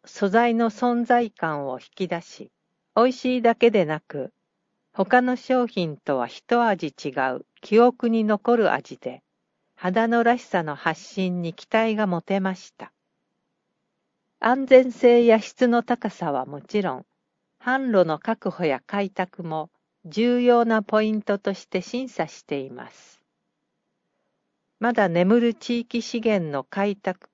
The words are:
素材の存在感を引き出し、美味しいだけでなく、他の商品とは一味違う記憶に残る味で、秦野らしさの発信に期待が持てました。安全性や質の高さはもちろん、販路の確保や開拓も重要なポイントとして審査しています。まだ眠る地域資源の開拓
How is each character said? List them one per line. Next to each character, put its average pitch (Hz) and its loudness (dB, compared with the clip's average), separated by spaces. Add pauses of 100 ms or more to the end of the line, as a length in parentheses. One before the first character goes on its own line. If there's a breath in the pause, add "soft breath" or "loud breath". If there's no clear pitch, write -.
素 - -4
材 233 2
の 226 0
存 240 -2
在 240 0
感 147 -6
を 127 -8
引 - -20
き 185 -6
出 170 -6
し、 - -20 (440)
美 214 4
味 254 2
し 254 -2
い 240 -4
だ 226 2
け 233 4
で 196 2
な 156 -4
く、 135 -10 (640)
他 240 2
の 247 -2
商 247 0
品 170 -6
と 139 -4
は 120 -4
一 - -2
味 180 0 (160)
違 151 -4 (260)
う - -14 (160)
記 214 2
憶 240 4
に 226 0
残 214 0
る 208 2
味 135 -8
で、 127 -12 (520)
秦 208 -2
野 233 0
ら 240 2
し 240 -12
さ 180 -2
の 151 -6
発 160 -6
信 180 -6
に 170 -8
期 - -20
待 220 0
が 214 -2
持 175 -2
て 196 -2
ま 190 -2
し - -18
た。 - -20 (1500)
安 262 0
全 254 6
性 240 4
や 220 6
質 - -2
の 233 2
高 233 -4
さ 165 -8
は 131 -2
も 139 -14
ち 208 -4
ろ 147 -4
ん、 - -16 (580)
販 262 -2
路 196 4
の 156 -4
確 220 -6
保 175 -6
や 135 -2
開 202 -4
拓 185 -8
も 160 -8 (360)
重 240 0
要 240 4
な 220 0
ポ 214 0
イ 220 -2
ン 214 -4
ト 202 -4
と 196 -4
し - -12
て 185 -6
審 247 -10
査 160 -6
し - -20
て 143 -8
い 135 -10
ま 123 -18
す。 - -20 (1600)
ま 233 -2
だ 208 2
眠 180 4
る 233 0
地 233 -6
域 233 -6
資 - -8
源 202 -2
の 139 -4
開 202 -4
拓 - -8